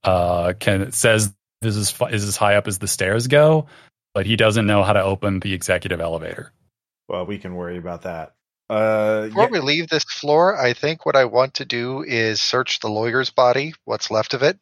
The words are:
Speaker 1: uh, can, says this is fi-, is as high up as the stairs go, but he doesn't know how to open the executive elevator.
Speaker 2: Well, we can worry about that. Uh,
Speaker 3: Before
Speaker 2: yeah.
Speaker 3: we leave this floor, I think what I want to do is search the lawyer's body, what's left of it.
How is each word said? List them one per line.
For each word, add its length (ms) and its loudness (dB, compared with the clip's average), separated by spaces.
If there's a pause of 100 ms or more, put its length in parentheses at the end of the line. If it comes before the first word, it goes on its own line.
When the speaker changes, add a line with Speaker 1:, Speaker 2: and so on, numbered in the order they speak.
Speaker 1:
uh, 540 2
can, 360 -2
says 400 2 (280)
this 140 -2
is 160 -2
fi-, 180 -4
is 140 -4
as 140 -4
high 180 4
up 120 2
as 120 -6
the 80 -6
stairs 400 -2
go, 380 4 (480)
but 120 -2
he 120 0
doesn't 280 2
know 180 4
how 100 2
to 100 4
open 380 -2
the 120 -6
executive 460 -2
elevator. 520 -8 (580)
Speaker 2:
Well, 160 -4
we 140 -8
can 160 -12
worry 220 -8
about 260 -12
that. 300 -10 (360)
Uh, 580 0
Speaker 3:
Before 160 2
Speaker 2:
yeah. 80 4
Speaker 3:
we 80 -2
leave 300 -2
this 160 0
floor, 540 2
I 140 2
think 320 -4
what 100 0
I 100 6
want 300 0
to 100 -8
do 380 -6
is 380 -2
search 380 -2
the 100 -6
lawyer's 400 -2
body, 440 2 (120)
what's 260 -6
left 220 -2
of 100 -2
it. 180 2